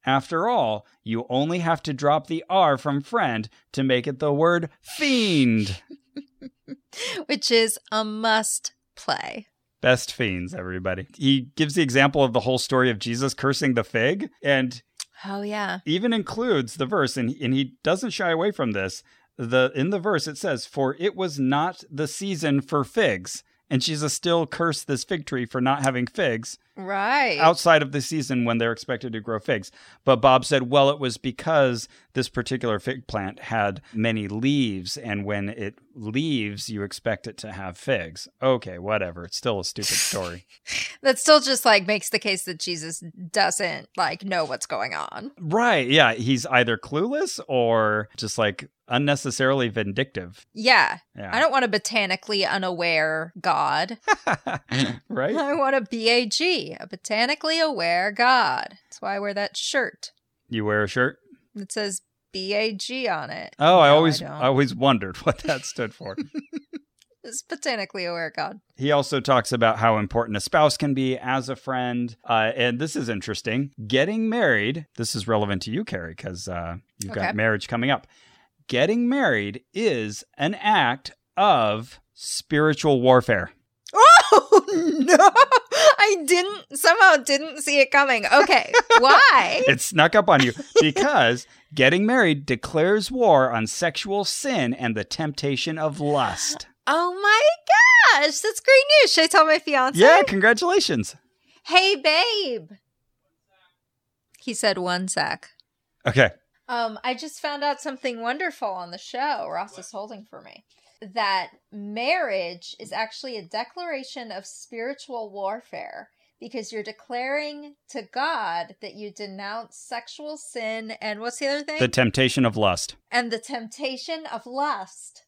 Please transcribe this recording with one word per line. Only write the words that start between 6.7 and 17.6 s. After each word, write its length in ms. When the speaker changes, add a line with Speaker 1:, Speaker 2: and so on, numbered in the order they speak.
Speaker 2:
Which 240
is 260
a 120
must 720
play. 520
Speaker 1:
Best 320
fiends, 400
everybody. 640
He 400
gives 200
the 80
example 400
of 100
the 80
whole 160
story 320
of 100
Jesus 340
cursing 400
the 100
fig 460
and 400
Speaker 2:
Oh, 180
yeah. 440
Speaker 1:
even 280
includes 640
the 100
verse, 320
and, 120
and 120
he 300